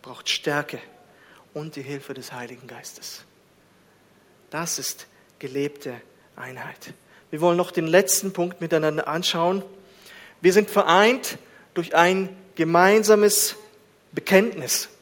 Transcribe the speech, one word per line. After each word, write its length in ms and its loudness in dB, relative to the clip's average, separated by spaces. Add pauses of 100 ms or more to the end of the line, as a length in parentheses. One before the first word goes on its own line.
braucht 260 -16
Stärke 520 -6 (720)
und 240 -12
die 40 -12
Hilfe 320 -12
des 200 -16
Heiligen 340 -16
Geistes. 560 -18 (1300)
Das 300 -6
ist 280 -12 (320)
gelebte 540 -8 (420)
Einheit. 580 -16 (380)
Wir 80 -8
wollen 160 2
noch 160 -2
den 160 -2
letzten 460 2
Punkt 260 -4
miteinander 480 -2
anschauen. 560 -2 (800)
Wir 100 6
sind 180 2
vereint 680 2 (360)
durch 220 -4
ein 340 4 (260)
gemeinsames 1000 4 (560)
Bekenntnis. 800 0 (120)